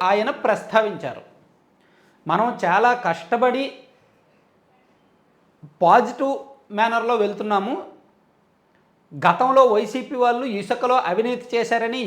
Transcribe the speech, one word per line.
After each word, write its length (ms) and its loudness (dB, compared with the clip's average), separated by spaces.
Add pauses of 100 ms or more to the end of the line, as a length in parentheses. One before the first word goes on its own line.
ఆయన 280 2
ప్రస్తావించారు. 920 -2 (1040)
మనం 380 0
చాలా 280 4
కష్టపడి 720 -2 (2250)
పాజిటివ్ 540 2 (360)
మేనర్లో 440 0
వెళ్తున్నాము. 840 -4 (1120)
గతంలో 520 4
వైసీపీ 500 0
వాళ్ళు 300 0
ఇసుకలో 500 -2 (160)
అవినీతి 420 -2
చేశారని, 540 -2